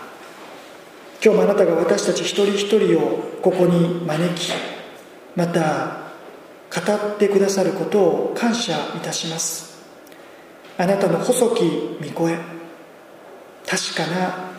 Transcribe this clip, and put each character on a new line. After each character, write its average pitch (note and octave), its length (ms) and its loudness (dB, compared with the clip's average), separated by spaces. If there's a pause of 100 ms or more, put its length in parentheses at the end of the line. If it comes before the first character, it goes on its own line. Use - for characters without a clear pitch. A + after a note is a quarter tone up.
(1200)
今 G#3+ 100 8
日 F3+ 40 4
も F#3 60 4
あ - 20 4
な G3 100 4
た F#3+ 100 4
が E3 100 2
私 F3 300 2
た F3+ 80 2
ち - 80 -2
一 G3+ 240 0
人 - 20 2
一 G3+ 200 0
人 F#3+ 300 4
を - 260 0 (180)
こ F#3 100 4
こ F3 160 2
に E3+ 380 2
招 D#3+ 300 0
き、 - 160 -6 (840)
ま F3 120 0
た D#3+ 500 -2 (760)
語 F3+ 200 0
っ G#3 240 -2
て G3+ 120 4
く G3 100 2
だ G3 100 4
さ G3 140 0
る E3 80 2
こ E3+ 140 -4
と G#3 140 2
を E3+ 360 4
感 A#3 180 0
謝 - 200 -2 (240)
い - 20 -6
た E3 140 -6
し - 140 -6
ま D#3+ 120 -6
す。 - 320 -6 (1080)
あ F3+ 80 2
な G3 120 4
た G3 100 2
の E3+ 120 2
細 - 360 2
き F3 80 2 (400)
御 C#3+ 80 -10
声、 E3 260 0 (1300)
確 - 300 -4
か D#3+ 120 -2
な F3+ 520 -4